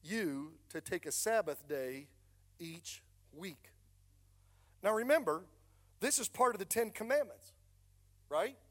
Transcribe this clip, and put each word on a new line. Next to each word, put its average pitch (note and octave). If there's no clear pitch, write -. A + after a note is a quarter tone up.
you D#3
to E3
take F3
a D3+
Sabbath F#3
day C3+
each E3
week. E3
Now G3+
remember, A3
this C#4
is A#3+
part B3
of G#3
the F#3+
Ten A3
Commandments, A#3
right? G3